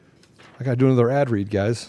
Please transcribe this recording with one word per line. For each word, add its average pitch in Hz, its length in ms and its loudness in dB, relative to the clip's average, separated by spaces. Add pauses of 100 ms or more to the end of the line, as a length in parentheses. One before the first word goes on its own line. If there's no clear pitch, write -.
(600)
I - 20 -12
gotta 123 140 -2
do 131 100 2
another 120 240 4
ad 139 200 0
read, 104 200 -2
guys. 104 380 -2